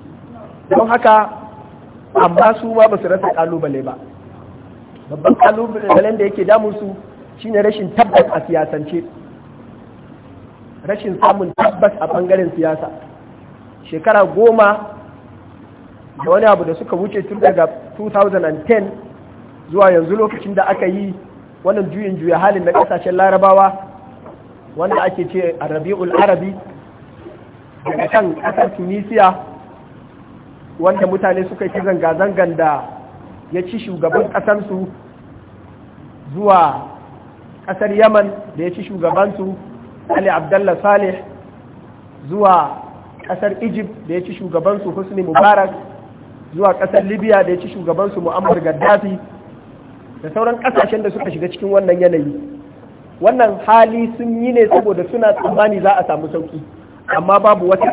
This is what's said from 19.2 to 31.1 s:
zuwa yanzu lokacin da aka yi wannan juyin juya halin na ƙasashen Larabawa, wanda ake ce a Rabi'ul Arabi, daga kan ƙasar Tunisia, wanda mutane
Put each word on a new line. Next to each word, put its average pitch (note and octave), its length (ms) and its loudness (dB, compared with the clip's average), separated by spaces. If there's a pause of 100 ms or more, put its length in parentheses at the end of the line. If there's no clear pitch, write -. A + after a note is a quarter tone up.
zuwa F#3+ 220 6
yanzu E3+ 240 2
lokacin G#3+ 380 -4
da F#3+ 140 0
aka G3 180 0
yi F#3+ 280 -4 (500)
wannan F#3+ 260 0
juyin F#3+ 280 -6
juya D#3+ 200 0
halin F#3+ 260 2
na F3 80 0
ƙasashen F3+ 440 0
Larabawa, F#3+ 560 6 (1040)
wanda F3 260 -2
ake F3+ 300 -2
ce F3 280 -2
a D3 80 -8
Rabi'ul F3 440 -6 (100)
Arabi, F#3+ 320 0 (1300)
daga - 240 -4
kan F#3+ 260 0
ƙasar - 420 -2
Tunisia, G3 580 0 (1400)
wanda F#3 280 2
mutane F#3 420 -2